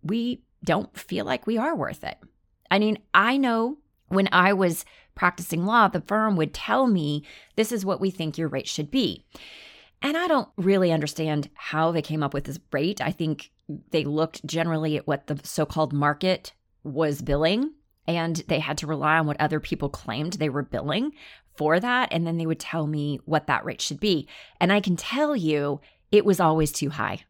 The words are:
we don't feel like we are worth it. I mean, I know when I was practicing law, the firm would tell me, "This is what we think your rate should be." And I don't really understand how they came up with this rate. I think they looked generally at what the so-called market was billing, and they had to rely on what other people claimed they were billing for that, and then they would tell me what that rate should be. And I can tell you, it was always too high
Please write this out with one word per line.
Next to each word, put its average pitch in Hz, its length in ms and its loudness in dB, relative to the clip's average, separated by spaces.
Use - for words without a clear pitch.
we 233 400 -4
don't - 340 -2
feel - 280 -6
like - 220 -4
we 226 100 0
are 294 180 0
worth - 280 -6
it. - 140 -10
I 196 100 4
mean, 214 200 2
I 226 240 6
know 247 400 0
when 190 220 4
I 180 220 6
was 185 320 0
practicing 175 500 0
law, 214 220 6
the 165 140 -2
firm 214 340 0
would 156 180 0
tell 254 320 0
me, 151 380 2
"This 220 160 0
is 208 120 -2
what 190 160 -2
we 190 120 0
think 160 260 -6
your 160 120 -2
rate 135 180 -6
should - 240 -6
be." 196 340 -2
And 294 140 -2
I 349 120 -2
don't 277 300 2
really 185 340 4
understand 151 640 -2
how 160 360 -2
they 165 120 0
came 156 180 -4
up 139 140 -2
with 143 80 -4
this 139 160 -10
rate. 156 300 -2
I 123 100 -2
think 156 380 -4
they 156 140 0
looked 156 420 -2
generally 160 500 -2
at - 120 -4
what 143 180 -2
the - 180 -6
so-called 156 480 -2
market 147 600 0
was 147 400 -2
billing, 180 500 2
and 165 280 0
they 151 120 2
had 151 180 -4
to 151 100 -8
rely 151 300 2
on 160 80 2
what 147 160 -2
other 151 180 0
people 143 300 -4
claimed 147 440 -6
they 156 160 -2
were 139 120 -4
billing 151 520 -4
for 156 240 2
that, 247 320 0
and 170 160 -2
then 170 100 -2
they 165 80 -2
would 160 140 -2
tell 160 260 -4
me 147 400 -2
what 151 220 0
that - 180 0
rate - 160 -8
should - 180 -6
be. 175 280 0
And 175 100 4
I 202 100 4
can 185 140 0
tell 294 400 -2
you, 147 460 0
it 208 140 6
was 190 140 4
always 160 320 4
too 139 200 -4
high 107 380 -6